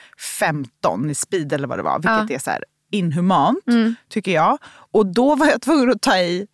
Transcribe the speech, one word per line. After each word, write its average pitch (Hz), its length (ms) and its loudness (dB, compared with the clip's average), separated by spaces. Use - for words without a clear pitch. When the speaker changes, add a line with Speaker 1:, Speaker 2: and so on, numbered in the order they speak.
Speaker 1:
femton 147 720 -4
i 139 40 -4
speed 156 380 -4
eller 139 160 -4
vad 131 100 -6
det - 40 -6
var. - 160 0
Vilket 220 320 -2
Speaker 2:
Ja. 135 60 -4
Speaker 1:
är - 20 -8
så - 120 -8
här - 140 -4
inhumant, 180 760 0
Speaker 2:
Mm. 233 260 2
Speaker 1:
tycker 202 240 -4
jag. 175 260 2
Och 208 140 4
då 247 280 2
var 294 120 2
jag 254 160 2
tvungen 262 280 2
att 226 120 0
ta 196 140 2
i 180 380 -2